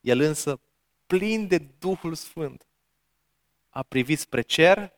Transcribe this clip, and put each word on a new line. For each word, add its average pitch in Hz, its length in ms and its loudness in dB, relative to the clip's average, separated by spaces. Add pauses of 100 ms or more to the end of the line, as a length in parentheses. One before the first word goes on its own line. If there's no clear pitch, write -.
El 123 200 2
însă, 147 400 -2 (460)
plin 214 400 -2
de 180 120 2 (200)
Duhul 175 360 -6
Sfânt, - 520 -12 (1000)
a 131 140 -10
privit 131 360 -2
spre - 220 -4
cer 190 580 4